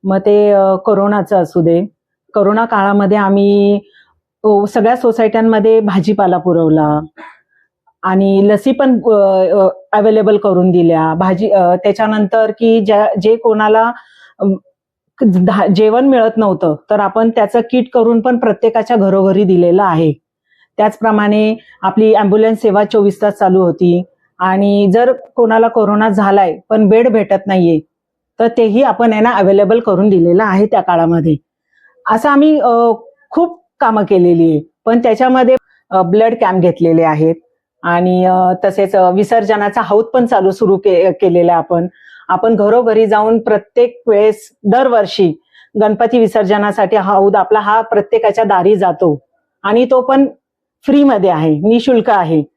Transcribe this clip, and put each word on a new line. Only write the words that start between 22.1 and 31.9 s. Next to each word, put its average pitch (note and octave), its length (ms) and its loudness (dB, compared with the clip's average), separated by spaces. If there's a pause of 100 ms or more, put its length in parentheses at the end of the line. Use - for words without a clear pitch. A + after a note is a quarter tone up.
ॲम्ब्युलन्स G#3+ 480 0
सेवा G#3 220 0
चोवीस G3+ 380 -2
तास G#3 120 -2
चालू F#3+ 280 0
होती F3 420 0 (360)
आणि G3+ 540 0
जर B3 180 2
कोणाला A#3 560 0
कोरोना G#3+ 420 0
झालाय G3 500 0 (100)
पण A3 200 2
बेड A#3 200 2
भेटत G3+ 380 -2
नाहीये, E3+ 320 0 (600)
तर A3+ 80 0
तेही A3+ 360 0
आपण A#3 300 0
यांना A3 180 0
अव्हेलेबल G3 480 2
करून G#3 300 0
दिलेलं F3 340 2
आहे G3+ 220 0
त्या G#3 160 -2
काळामध्ये. E3 540 0 (760)